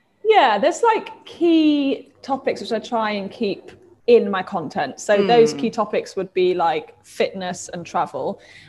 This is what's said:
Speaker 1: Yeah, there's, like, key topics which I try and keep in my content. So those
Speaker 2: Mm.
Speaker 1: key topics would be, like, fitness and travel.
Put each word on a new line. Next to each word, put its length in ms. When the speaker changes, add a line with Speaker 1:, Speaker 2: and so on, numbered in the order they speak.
Speaker 1:
Yeah, 320
there's, 240
like, 280
key 840
topics 400
which 100
I 80
try 320
and 180
keep 420
in 240
my 100
content. 600
So 260
those 260
Speaker 2:
Mm. 60
Speaker 1:
key 100
topics 460
would 180
be, 200
like, 500
fitness 680
and 120
travel. 540